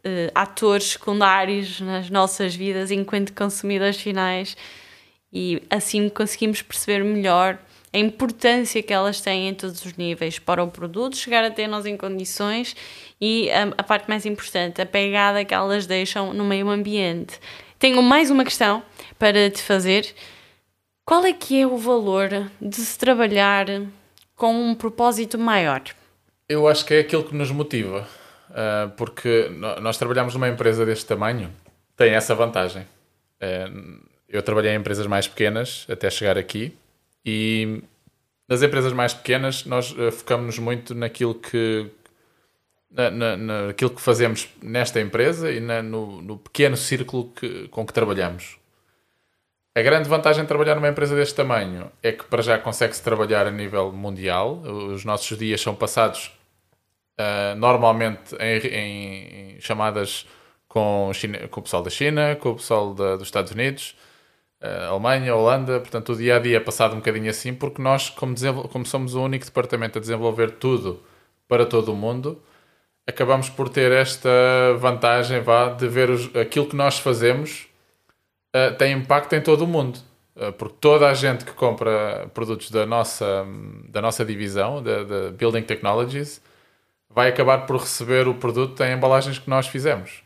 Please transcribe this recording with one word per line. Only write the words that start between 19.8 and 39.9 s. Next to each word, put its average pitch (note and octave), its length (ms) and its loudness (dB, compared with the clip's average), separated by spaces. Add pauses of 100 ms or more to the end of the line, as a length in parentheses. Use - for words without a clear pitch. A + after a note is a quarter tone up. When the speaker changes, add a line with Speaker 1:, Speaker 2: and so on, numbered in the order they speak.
Speaker 1:
Qual F4 160 6
é F4+ 80 4
que C4+ 260 0
é C4+ 60 6
o B3+ 100 0
valor G#3 540 2 (320)
de G#3 140 -8
se A#3 200 -6
trabalhar G3+ 680 2 (680)
com A3+ 180 2
um A#3 220 0
propósito A3+ 640 0
maior? F#3 420 2 (680)
Speaker 2:
Eu D3+ 200 4
acho D3+ 180 4
que D3+ 80 2
é D#3 60 8
aquilo D#3 240 2
que D3+ 120 -10
nos C#3+ 140 -2
motiva, A2 580 -4 (440)
ah, G#2+ 440 -2
porque A#2 540 0
no-, F2 320 -8
nós A2+ 160 -2
trabalhamos B2 380 0
numa C3 120 0
empresa A2+ 380 2
deste A2 220 -2
tamanho, G#2 440 -2 (460)
tem A#2 140 8
essa A2 240 2
vantagem. F#2+ 500 0 (560)
Eh, F#2+ 300 -6 (580)
eu G2+ 140 -2
trabalhei G#2+ 280 2
em G#2+ 40 0
empresas G2+ 320 -4
mais G2 200 0
pequenas A2 600 -2
até - 220 -2
chegar G2+ 260 0
aqui G#2 400 -6 (480)
e A2 560 -2 (640)
nas B2+ 140 2
empresas C3+ 320 2
mais B2 180 0
pequenas C3 540 -2
nós, B2 320 -4